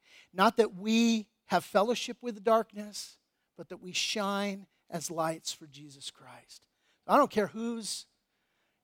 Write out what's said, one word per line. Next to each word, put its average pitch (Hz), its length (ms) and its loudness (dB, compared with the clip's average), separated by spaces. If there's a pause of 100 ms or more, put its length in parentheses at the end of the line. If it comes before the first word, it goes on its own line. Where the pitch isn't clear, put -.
(320)
Not 196 240 4
that 208 180 4
we 220 520 2 (200)
have 175 160 2
fellowship 220 600 0
with 220 200 -10
darkness, 208 760 -2 (400)
but 165 100 -16
that 180 140 -16
we 180 100 -14
shine 202 760 -4 (220)
as 170 220 -8
lights 160 420 -4
for 165 140 -16
Jesus 139 440 -18
Christ. - 540 -20 (420)
I 202 120 6
don't 277 120 4
care 202 180 0
who's 226 580 -8 (760)